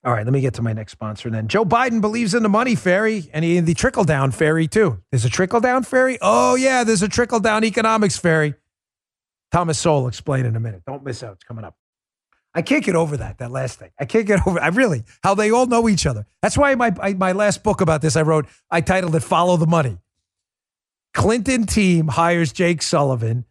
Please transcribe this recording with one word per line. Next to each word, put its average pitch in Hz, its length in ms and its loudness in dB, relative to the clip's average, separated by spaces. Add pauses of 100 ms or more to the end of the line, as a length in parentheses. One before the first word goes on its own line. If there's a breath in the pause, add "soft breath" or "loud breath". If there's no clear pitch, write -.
All 123 120 0
right, 107 100 -4
let 123 80 -2
me 139 80 2
get 131 140 -2
to 120 80 -6
my 113 100 -2
next 110 200 -10
sponsor 107 360 -10
then. 110 180 -4
Joe 202 200 0
Biden 233 340 0
believes 214 340 -2
in 240 80 2
the 220 60 2
money 233 260 2
fairy 190 600 0
and 160 100 -2
in 170 220 2
the 170 80 2
trickle-down 156 560 0
fairy, 160 360 0
too. 151 440 0
There's 120 160 0
a - 20 2
trickle-down 233 540 0
fairy? 254 400 0
Oh, 240 320 4
yeah, 262 280 2
there's 220 200 2
a 214 60 0
trickle-down 220 540 0
economics 220 540 2
fairy. 156 380 0 (1000)
Thomas 165 260 0
Sowell 151 220 2
will 123 80 -4
explain 131 380 -4
in 113 100 -2
a 113 40 -4
minute. 107 260 -10
Don't 139 180 -12
miss 127 180 -10
out. 104 120 -16
It's - 100 -20
coming 113 220 -14
up. - 100 -20 (760)
I 165 80 -2
can't 262 200 0
get 175 140 0
over 151 220 0
that, 110 180 -10
that 120 140 -12
last 131 280 -8
thing. - 120 -20 (100)
I 139 60 -4
can't 220 200 0
get 196 200 2
over, 175 120 0
I 151 100 0
really, 180 360 0 (180 soft breath)
how 196 120 2
they 214 160 0
all 247 160 2
know 233 200 2
each 202 200 0
other. 107 180 -4 (160)
That's - 160 0
why 277 200 4
my, 233 260 0
I, 196 100 -2
my 185 200 0
last 202 300 0
book 196 200 0
about 156 180 2
this, 151 160 0
I 160 60 2
wrote, 156 240 0 (240 soft breath)
I 170 100 0
titled 185 340 0
it 160 80 0
Follow 180 360 2
the 165 80 2
Money. 139 320 0 (1120)
Clinton 233 540 0
team 175 420 2
hires 165 440 0
Jake 175 280 0
Sullivan. 123 720 -2